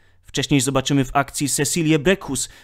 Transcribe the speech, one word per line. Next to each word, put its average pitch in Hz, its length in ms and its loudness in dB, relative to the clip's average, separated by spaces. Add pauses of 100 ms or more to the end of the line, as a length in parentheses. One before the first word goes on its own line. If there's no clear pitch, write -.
(220)
Wcześniej 143 380 0
zobaczymy 135 440 2
w - 120 -4
akcji 139 320 -2
Cecilię 156 500 0
Breckhus, 139 500 -2 (160)